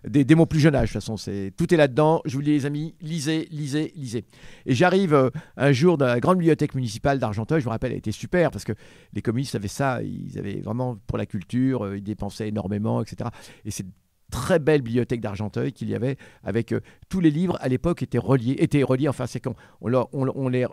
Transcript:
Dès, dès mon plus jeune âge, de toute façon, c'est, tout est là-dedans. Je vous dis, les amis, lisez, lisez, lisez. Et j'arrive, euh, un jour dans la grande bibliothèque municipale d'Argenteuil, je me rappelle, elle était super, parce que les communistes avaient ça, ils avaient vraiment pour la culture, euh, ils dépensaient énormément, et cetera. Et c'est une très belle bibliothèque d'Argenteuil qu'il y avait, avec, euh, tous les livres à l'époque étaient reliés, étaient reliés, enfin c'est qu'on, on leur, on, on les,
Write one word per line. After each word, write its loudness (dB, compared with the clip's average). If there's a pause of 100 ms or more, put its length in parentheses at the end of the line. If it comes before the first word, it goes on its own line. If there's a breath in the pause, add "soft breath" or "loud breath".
Dès, 4
dès 8
mon 8
plus 2
jeune 6
âge, 2
de -8
toute -6
façon, -8
c'est, -8
tout 0
est 8
là-dedans. 4
Je -6
vous -4
dis, 2
les 2
amis, -6
lisez, -4
lisez, -4
lisez. -8 (400 loud breath)
Et 2
j'arrive, 4
euh, 6 (260 loud breath)
un 4
jour 4
dans 2
la 2
grande 4
bibliothèque 2
municipale -2
d'Argenteuil, -2
je -4
me -4
rappelle, -4
elle -4
était -6
super, 0
parce -10
que -4 (400 loud breath)
les -6
communistes -2
avaient -4
ça, -2
ils -10
avaient -8
vraiment -6 (100)
pour -4
la -4
culture, -2
euh, -6
ils -10
dépensaient -8
énormément, -2
et -6
cetera. -10 (340 loud breath)
Et -8
c'est -8
une -16 (400)
très 2
belle 4
bibliothèque -2
d'Argenteuil -4
qu'il -8
y -4
avait, -4 (260 loud breath)
avec, -4
euh, 0 (300 loud breath)
tous -2
les 6
livres 0
à -2
l'époque 0
étaient -2
reliés, 2
étaient 2
reliés, 2
enfin -4
c'est -10
qu'on, -6 (260 loud breath)
on -8
leur, 0
on, -2
on -2
les, 0